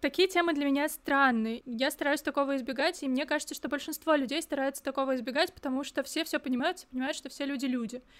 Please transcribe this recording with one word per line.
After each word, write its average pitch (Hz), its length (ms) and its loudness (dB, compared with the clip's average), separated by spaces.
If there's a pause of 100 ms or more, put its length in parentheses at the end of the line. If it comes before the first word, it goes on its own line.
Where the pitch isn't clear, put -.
Такие 339 280 2
темы 349 240 2
для 285 120 0
меня 285 220 2
странные. 240 760 2
Я 254 260 0
стараюсь 294 300 0
такого 277 340 0
избегать, 262 480 0
и 277 60 0
мне 262 160 2
кажется, 302 280 -2
что - 140 -8
большинство 294 480 0
людей 277 260 2
стараются 277 400 -2
такого 269 360 0
избегать, 262 360 0
потому 269 300 -4
что 285 200 -4
все 311 200 -2
все 311 160 -2
понимают, 285 380 -2
все - 100 -18
понимают, 262 300 -4
что - 100 -12
все 277 180 -6
люди 277 200 -2
люди. 247 360 -4 (180)